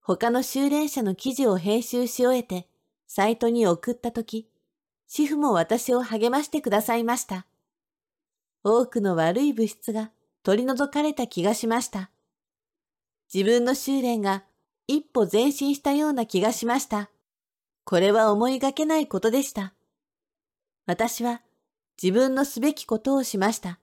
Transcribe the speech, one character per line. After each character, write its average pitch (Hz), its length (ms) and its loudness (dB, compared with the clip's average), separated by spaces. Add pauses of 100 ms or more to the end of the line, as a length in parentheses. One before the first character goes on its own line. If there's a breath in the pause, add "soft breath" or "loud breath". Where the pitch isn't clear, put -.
他 208 300 0
の 247 120 2
修 277 280 0
練 294 180 0
者 262 140 -4
の 190 120 0
記 254 200 -6
事 262 120 2
を 190 120 4
編 208 240 0
集 240 240 -2
し 247 200 0
終 254 120 2
え 240 40 -4
て、 185 240 -8 (400)
サ 202 220 0
イ 226 100 0
ト 233 120 2
に 233 160 2
送 - 260 0
っ - 20 -2
た 233 160 -8
と 226 140 -8
き、 220 240 -10 (580)
シ 294 200 0
フ 294 100 -2
も 294 160 2
私 220 420 0
を 247 80 2
励 226 300 0
ま 294 100 0
し 294 60 -8
て 302 140 -4
く 240 80 -2
だ 208 100 2
さ 226 160 -2
い 233 80 -2
ま 240 140 0
し - 80 -8
た。 185 200 -10 (1200)
多 233 220 4
く 240 160 -4
の 185 140 0
悪 170 260 2
い 294 100 2
物 220 180 0
質 - 220 -10
が 220 180 -6 (320)
取 208 200 2
り 254 40 -2
除 269 240 0
か 294 120 -2
れ 302 100 0
た 254 140 -4
気 - 160 -6
が 202 100 2
し 226 140 -4
ま 226 160 0
し - 80 -8
た。 190 200 -10 (1200)
自 190 120 0
分 240 200 4
の 254 100 2
修 269 280 -2
練 240 180 0
が 196 240 -2 (440)
一 294 140 0
歩 214 280 0
前 240 220 2
進 277 240 -2
し - 40 -14
た 285 120 0
よ 294 160 0
う 302 40 0
な 233 140 -2
気 185 140 0
が 220 120 0
し 233 140 -6
ま 247 140 0
し - 60 -8
た。 208 240 -6 (720)
こ 175 160 2
れ 196 100 4
は 220 220 4
思 220 160 2
い 262 100 -2
が 269 140 0
け 311 120 -2
な 311 140 2
い 302 80 0
こ 190 140 -4
と 226 100 2
で 262 120 2
し 269 100 -8
た。 190 200 -10 (1120)
私 220 360 -2
は 240 200 -4 (600)
自 185 100 2
分 262 220 4
の 277 100 2
す 277 140 -8
べ 294 160 0
き - 100 -14
こ 220 140 -2
と 269 160 0
を 269 80 2
し 214 160 -6
ま 202 140 2
し - 80 -8
た。 180 220 -12